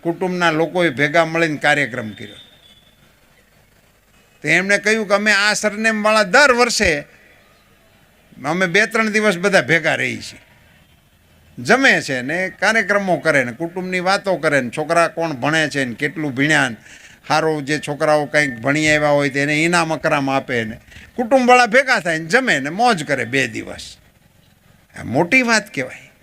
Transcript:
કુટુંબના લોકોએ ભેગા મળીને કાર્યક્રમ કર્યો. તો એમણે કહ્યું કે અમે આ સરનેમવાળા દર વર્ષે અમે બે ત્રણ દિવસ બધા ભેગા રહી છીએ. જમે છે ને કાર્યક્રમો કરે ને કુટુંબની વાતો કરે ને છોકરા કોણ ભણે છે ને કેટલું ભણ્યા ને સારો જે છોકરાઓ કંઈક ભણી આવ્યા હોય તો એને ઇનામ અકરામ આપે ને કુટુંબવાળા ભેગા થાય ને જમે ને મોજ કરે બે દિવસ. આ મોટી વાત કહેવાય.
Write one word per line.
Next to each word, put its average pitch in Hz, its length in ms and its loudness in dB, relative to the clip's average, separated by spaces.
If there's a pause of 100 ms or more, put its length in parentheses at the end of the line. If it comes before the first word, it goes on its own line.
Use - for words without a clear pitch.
કુટુંબના 175 500 -2
લોકોએ 165 380 0
ભેગા 147 360 2
મળીને 160 320 -2
કાર્યક્રમ 127 520 0
કર્યો. 104 260 -16 (2000)
તો - 60 -8
એમણે 185 300 2
કહ્યું 214 300 0
કે 202 60 0
અમે 208 180 2
આ 208 220 2
સરનેમવાળા 214 720 0
દર 254 280 4
વર્ષે 220 520 2 (1400)
અમે 175 200 -2
બે 185 200 2
ત્રણ 220 240 -2
દિવસ 208 280 0
બધા 185 240 2
ભેગા 156 340 0
રહી 123 220 -6
છીએ. - 240 -16 (1160)
જમે 202 420 4
છે 131 200 -4
ને 170 280 -4
કાર્યક્રમો 196 680 0
કરે 147 260 2
ને 120 80 -4
કુટુંબની 180 480 -6
વાતો 190 360 0
કરે 143 260 0
ને 123 160 -4
છોકરા 165 300 2
કોણ 165 240 -4
ભણે 147 380 0
છે 135 160 -4
ને 120 80 -8
કેટલું 147 420 -6
ભણ્યા 143 340 2
ને 113 60 -12 (520)
સારો 156 340 0
જે 139 260 -4
છોકરાઓ 151 380 0
કંઈક 139 340 -2
ભણી 147 300 0
આવ્યા 151 200 2
હોય 143 200 2
તો 139 100 -4
એને 151 240 0
ઇનામ 170 300 0
અકરામ 147 360 -2
આપે 135 340 -2
ને 110 160 -10 (360)
કુટુંબવાળા 247 500 4
ભેગા 254 340 2
થાય 165 180 -2
ને 165 80 -6
જમે 196 340 0
ને 135 100 -6
મોજ 190 380 0
કરે 131 180 -2
બે 131 220 0
દિવસ. 107 500 -12 (1000)
આ - 40 -12
મોટી 160 380 2
વાત 226 320 0
કહેવાય. - 380 -10 (120)